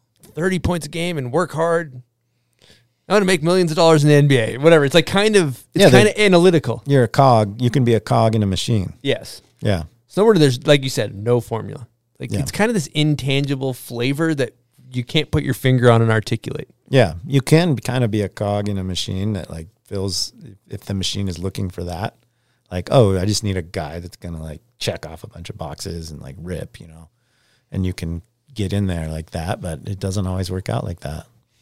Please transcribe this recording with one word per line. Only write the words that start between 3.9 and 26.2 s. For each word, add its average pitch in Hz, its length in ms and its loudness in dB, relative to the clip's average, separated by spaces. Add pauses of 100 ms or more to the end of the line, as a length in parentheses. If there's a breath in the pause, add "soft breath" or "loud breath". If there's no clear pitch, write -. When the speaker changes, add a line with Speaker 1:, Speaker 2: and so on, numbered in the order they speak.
Speaker 1:
in 151 40 6
the 147 80 8
N 143 100 6
B 139 120 4
A, 110 180 -2
whatever. 151 300 6
It's, 135 80 0
like, 165 120 4
kind 208 300 2
of, 151 260 0 (120)
it's 190 100 4
Speaker 2:
Yeah, 165 60 10
Speaker 1:
kinda 202 220 6
Speaker 2:
the - 100 -2
Speaker 1:
analytical. 170 640 4
Speaker 2:
You're 139 180 4
a 110 40 0
cog. 113 520 4
You 123 100 2
can 135 140 2
be 117 100 4
a 110 60 2
cog 113 340 2
in 110 80 2
a 101 40 2
machine. 95 560 -2
Speaker 1:
Yes. - 400 -6 (180)
Speaker 2:
Yeah. 95 240 -2 (260)
Speaker 1:
Snowboarding, 208 280 4
there's, 127 280 2
like 147 160 4
you 131 80 -6
said, 104 240 -4
no 117 260 0
formula. 107 460 -10 (320)
Like, 131 140 -10
Speaker 2:
Yeah. 101 80 -2
Speaker 1:
it's 135 100 -6
kinda 220 220 0
this 185 160 -2
intangible 139 840 -2
flavor 139 600 -4
that 135 200 -4 (360)
you 127 140 -6
can't 151 260 -4
put 151 120 -2
your 135 120 -2
finger 127 360 4
on 117 100 6
and 113 100 2
articulate. - 580 -4 (200)
Speaker 2:
Yeah, 107 260 2 (120)
you 135 160 0
can 160 340 2
kinda 123 320 -2
be 104 140 -2
a 95 80 -2
cog 104 400 -4
in 98 80 -4
a 92 60 -6
machine 92 500 -4
that, 85 160 -8
like, 80 180 -14 (160)
feels, 98 480 -6 (380)
if 95 160 -12
the 101 80 -4
machine 98 340 -4
is 85 100 -8
looking 95 320 -6
for 87 140 -10
that, 87 300 -6 (560)
like, 90 200 -8
"Oh, 98 280 4
I 87 60 -4
just 101 200 -2
need 98 120 -2
a 90 60 -4
guy 82 380 -10
that's 87 160 -16
gonna, 82 260 -12
like, 78 180 -12 (180)
check 85 280 -6
off 80 180 -18
a - 40 -16
bunch 82 200 -18
of - 80 -14
boxes 82 540 -12
and, 71 100 -16